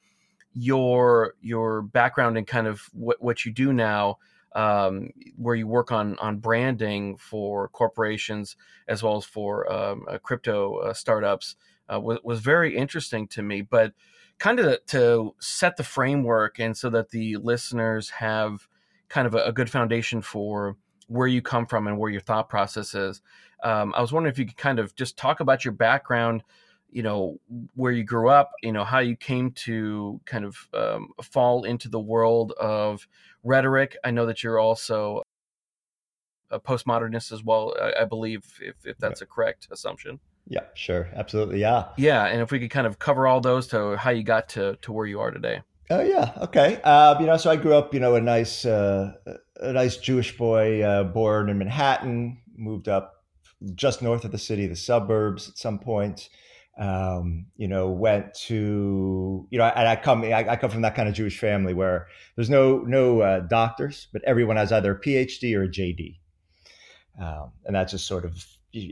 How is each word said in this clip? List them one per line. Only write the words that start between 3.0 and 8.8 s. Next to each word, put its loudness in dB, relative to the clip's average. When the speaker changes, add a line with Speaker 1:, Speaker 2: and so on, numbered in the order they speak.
Speaker 1:
what -2
you -8
do 2
now, 2
um, 0
where -2
you -4
work 0
on, -2
on -4
branding -2
for -6
corporations -4